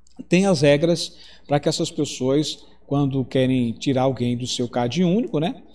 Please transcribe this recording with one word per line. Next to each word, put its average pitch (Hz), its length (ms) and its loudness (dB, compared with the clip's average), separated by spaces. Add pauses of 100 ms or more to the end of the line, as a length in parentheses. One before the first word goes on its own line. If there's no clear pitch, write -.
(280)
tem 185 200 2
as 175 140 2
regras 151 540 2 (320)
pra 143 120 2
que 165 100 0
essas 156 200 -2
pessoas, 143 680 -2 (260)
quando 139 380 0
querem 127 480 0
tirar 131 320 -2
alguém 123 340 -2
do 123 80 -6
seu 123 220 -4
cad 120 340 -2
único, 180 380 0
né, 175 240 -6 (120)